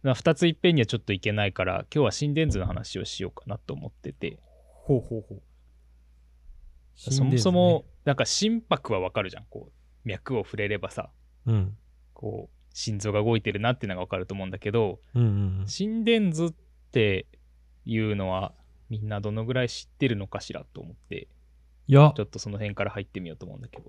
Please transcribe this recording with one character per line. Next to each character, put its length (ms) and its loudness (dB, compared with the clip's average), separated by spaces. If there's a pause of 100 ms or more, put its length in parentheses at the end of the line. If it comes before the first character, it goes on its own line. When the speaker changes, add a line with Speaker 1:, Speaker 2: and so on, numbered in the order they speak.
Speaker 1:
ま 100 2
あ、 20 2
二 200 4
つ 120 2
い 40 6
っ 40 -4
ぺ 180 4
ん 20 4
に 80 6
は 40 4
ち 100 -4
ょ 20 -2
っ 40 -6
と 100 -2
い 80 -2
け 120 0
な 140 2
い 60 -2
か 120 -2
ら、 300 -2
今 80 4
日 40 6
は 60 2
心 220 -2
電 160 2
図 80 0
の 80 -2
話 320 -6
を 60 -4
し 180 -8
よ 60 -4
う 40 -10
か 140 -20
な 120 -8
と 140 -12
思 160 -10
っ 40 -10
て 200 -12
て。 280 -10 (240)
Speaker 2:
ほ 340 -2
う 20 0
ほ 180 -8
う 100 -10
ほ 80 -14
う。 60 -20 (1500)
Speaker 1:
そ 140 -10
も 60 2
そ 80 4
も、 60 2
Speaker 2:
心 0 -
電 80 4
図 120 4
ね。 340 6 (200)
Speaker 1:
な 100 2
ん 20 0
か 80 0
心 420 0
拍 280 0
は 60 2
わ 100 -4
か 120 -2
る 60 -4
じ 80 -14
ゃ 40 -16
ん。 100 -20
こ 200 -16
う、 380 -16
脈 300 -6
を 60 -4
触 120 -10
れ 120 -2
れ 100 -2
ば 120 -8
さ、 200 -10 (340)
Speaker 2:
う 80 0
ん。 240 0 (380)
Speaker 1:
こ 360 -10
う、 60 -20 (160)
心 260 -6
臓 140 -2
が 100 2
動 140 4
い 60 0
て 100 -2
る 80 -4
な 120 2
っ 60 -4
て 60 -6
い 40 -6
う 20 -6
の 60 -4
が 40 -6
わ 60 -4
か 100 -4
る 80 -4
と 100 -10
思 100 -6
う 20 -6
ん 40 -8
だ 80 -10
け 120 -4
ど、 300 0 (140)
Speaker 2:
う 60 2
ん 20 6
う 40 6
ん 340 0
う 40 -4
ん。 40 -6
Speaker 1:
心 360 -2
電 280 4
図 140 0
っ 80 -4 (380)
て 340 2 (580)
い 140 -2
う 180 0
の 140 -2
は、 240 -4 (340)
み 100 -6
ん 100 -6
な 120 -4
ど 120 -4
の 120 -4
ぐ 100 -4
ら 100 2
い 40 -2
知 240 -12
っ 60 -20
て 100 2
る 80 2
の 100 -6
か 140 -10
し 120 -14
ら 200 -12
と 80 -14
思 120 -14
っ 20 -18
て、 340 -14 (580)
Speaker 2:
い 60 4
や。 240 10
Speaker 1:
ち 40 -4
ょ 40 -2
っ 20 -4
と 120 -14
そ 120 -10
の 80 -8
辺 160 -6
か 100 -2
ら 60 -2
入 120 -8
っ 40 -10
て 140 -12
み 80 -10
よ 60 -12
う 20 -16
と 100 -16
思 100 -14
う 20 -16
ん 20 -16
だ 80 -16
け 120 -20
ど。 80 -20